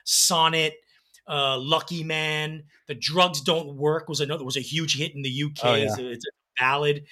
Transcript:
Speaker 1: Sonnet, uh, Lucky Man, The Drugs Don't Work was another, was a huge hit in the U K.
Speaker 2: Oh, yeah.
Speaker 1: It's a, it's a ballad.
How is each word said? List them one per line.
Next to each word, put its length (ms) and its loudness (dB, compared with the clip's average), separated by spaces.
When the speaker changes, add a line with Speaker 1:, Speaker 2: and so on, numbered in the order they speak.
Speaker 1:
Sonnet, 680 4
uh, 320 0
Lucky 440 0
Man, 600 -4
The 80 -8
Drugs 460 2
Don't 340 0
Work 340 0
was 100 -2
another, 240 -4
was 140 -4
a 40 -4
huge 360 -2
hit 160 -4
in 80 -10
the 80 -4
U 220 -2
K. 160 -12
Speaker 2:
Oh, 80 6
yeah. 100 2
Speaker 1:
It's 140 0
a, 120 -6
it's 140 -10
a 60 -10
ballad. 520 2